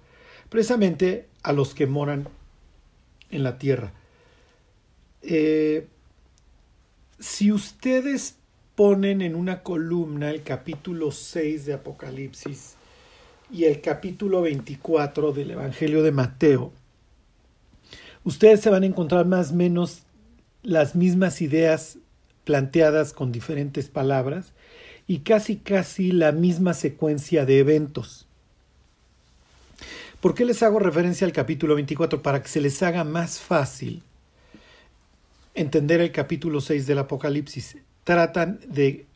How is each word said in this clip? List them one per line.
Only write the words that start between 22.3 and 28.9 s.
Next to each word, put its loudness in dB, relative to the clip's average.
planteadas 2
con -6
diferentes -6
palabras -4
y -2
casi, 0
casi -2
la 4
misma 2
secuencia -2
de 6
eventos. 0